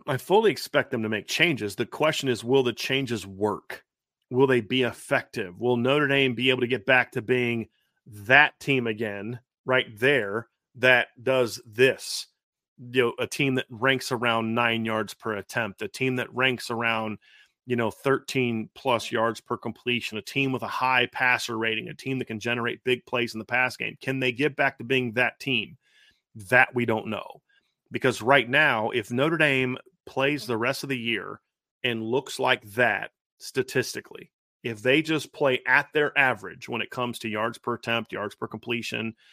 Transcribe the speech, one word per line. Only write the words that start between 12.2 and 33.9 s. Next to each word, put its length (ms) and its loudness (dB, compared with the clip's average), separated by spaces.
You 120 2
know, 160 0
a 80 -2
team 280 0
that 140 -4
ranks 420 0
around 440 0
nine 280 2
yards 300 -2
per 220 -6
attempt, 480 -6
a 40 -6
team 280 -2
that 180 -6
ranks 380 0
around, 480 -2
you 80 -2
know, 160 0
thirteen 840 -2
plus 380 -2
yards 300 0
per 160 -6
completion, 600 -6
a 60 -10
team 280 -2
with 120 -4
a 40 -6
high 440 2
passer 440 0
rating, 320 -2
a 60 -12
team 240 -6
that 80 -4
can 140 -8
generate 440 -4
big 220 0
plays 300 -4
in 40 -8
the 60 -12
pass 320 0
game. 240 -8
Can 180 -4
they 120 0
get 240 0
back 240 0
to 40 -10
being 300 0
that 260 0
team? 380 -4
That 240 6
we 120 0
don't 220 0
know. 340 -8
Because 320 0
right 260 6
now, 400 2
if 220 -4
Notre 260 0
Dame 400 2
plays 400 -2
the 100 0
rest 240 -2
of 80 -8
the 80 -4
year 420 -4
and 180 0
looks 380 -4
like 320 2
that 400 2
statistically, 920 -4